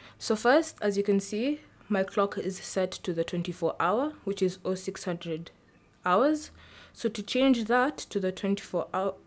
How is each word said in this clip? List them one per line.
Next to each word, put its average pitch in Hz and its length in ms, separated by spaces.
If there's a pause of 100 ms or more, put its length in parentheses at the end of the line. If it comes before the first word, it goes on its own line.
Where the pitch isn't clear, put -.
(180)
So - 180
first, 269 460
as 208 160
you 202 60
can 202 160
see, 247 400 (300)
my 196 140
clock 202 340
is 185 200
set 185 340
to - 220
the 165 120
twenty-four 175 540
hour, 233 340 (100)
which 196 180
is 185 220
oh 185 120
six 185 280
hundred 170 480 (540)
hours. 269 460 (420)
So - 160
to 214 120
change 247 440
that 247 320
to - 220
the 185 120
twenty-four 196 600
hour, 190 220 (120)